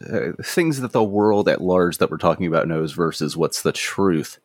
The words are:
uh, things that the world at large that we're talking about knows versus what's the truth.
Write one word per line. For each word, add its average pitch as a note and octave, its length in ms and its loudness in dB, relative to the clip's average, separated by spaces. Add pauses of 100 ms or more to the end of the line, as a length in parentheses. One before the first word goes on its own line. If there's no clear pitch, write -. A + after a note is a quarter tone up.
(100)
uh, G2 320 -4
things D#3+ 380 -2
that B2 120 -6
the A2+ 120 4
world G#2 420 2
at D#2+ 140 2
large F2+ 380 2
that - 120 0
we're D#2 60 -6
talking E2+ 300 0
about D#2+ 200 2
knows D#2+ 260 -2
versus D#2 440 -2
what's D#2+ 240 -2
the D#2 100 0
truth. - 760 0